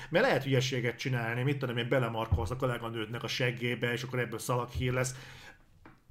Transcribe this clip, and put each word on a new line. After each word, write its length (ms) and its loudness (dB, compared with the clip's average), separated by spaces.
mert 140 6
lehet 200 4
hülyeséget 540 2
csinálni, 440 0
mit 160 2
tudom 180 -2
én, 120 0
belemarkolsz 640 2
a 60 -4
kolléganődnek 680 -2
a 60 -2
seggébe, 640 0
és 100 -2
akkor 160 -4
ebből 200 -2
szalaghír 540 0
lesz. 220 0